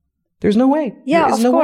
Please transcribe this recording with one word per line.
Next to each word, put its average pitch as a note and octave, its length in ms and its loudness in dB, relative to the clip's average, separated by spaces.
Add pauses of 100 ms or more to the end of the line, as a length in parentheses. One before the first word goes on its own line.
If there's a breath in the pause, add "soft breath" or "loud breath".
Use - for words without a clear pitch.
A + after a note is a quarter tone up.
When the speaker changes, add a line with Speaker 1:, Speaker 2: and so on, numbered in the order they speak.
(420)
Speaker 1:
there's G#3 140 0
no B3+ 120 2
way. C#4 260 -2 (120)
Speaker 2:
Yeah, D#4+ 200 0
Speaker 1:
There C4+ 80 0
is - 60 -2
Speaker 2:
of A3+ 40 0
Speaker 1:
no B3 80 2
way. B3 120 2